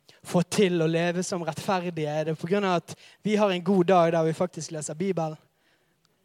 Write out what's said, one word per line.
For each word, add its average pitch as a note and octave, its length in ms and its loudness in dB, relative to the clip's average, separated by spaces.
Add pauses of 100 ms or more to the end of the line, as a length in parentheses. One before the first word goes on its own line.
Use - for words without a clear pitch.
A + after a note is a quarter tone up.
(220)
får - 280 0
til F3+ 320 2
å D#3+ 80 2
leve E3+ 320 0
som F3+ 200 -6
rettferdige? E3 680 -4
Er D#3 140 -2
det D#3+ 140 -4
på F3 120 -8
grunn G3+ 140 2
av F3+ 180 2
at - 120 -18 (280)
vi G#3 140 0
har G#3 140 4
en F3+ 140 -2
god F3+ 220 4
dag E3+ 260 6
der E3 120 2
vi D#3+ 80 2
faktisk E3 380 -6
leser D#3 240 -10
Bibelen? E3 420 -4 (880)